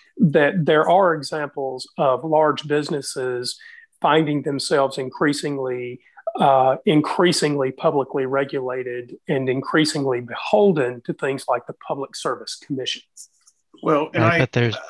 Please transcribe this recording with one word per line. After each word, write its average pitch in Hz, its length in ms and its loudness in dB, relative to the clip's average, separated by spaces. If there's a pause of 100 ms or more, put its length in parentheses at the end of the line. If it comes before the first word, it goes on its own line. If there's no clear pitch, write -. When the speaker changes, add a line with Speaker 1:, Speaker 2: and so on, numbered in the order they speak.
(180)
Speaker 1:
that 151 480 4
there 156 240 4
are 180 240 4
examples 139 760 -8 (120)
of 131 240 2
large 156 440 2
businesses 131 920 -4 (420)
finding 151 400 2
themselves 139 560 -2
increasingly, 131 1000 -4 (400)
uh, 135 460 6
increasingly 147 840 2
publicly 143 540 -2
regulated 127 920 -4 (100)
and 135 220 -2
increasingly 135 720 0
beholden 127 800 0
to - 120 -10
things 139 340 -6
like 120 200 -2
the - 60 -14
Public - 420 -10
Service 120 400 -8
Commission. - 480 -8 (800)
Speaker 2:
Well, 156 300 0
and - 100 2
Speaker 3:
I 170 120 4
Speaker 2:
I, 170 40 0
Speaker 3:
bet 131 140 2
there's 120 240 2 (120)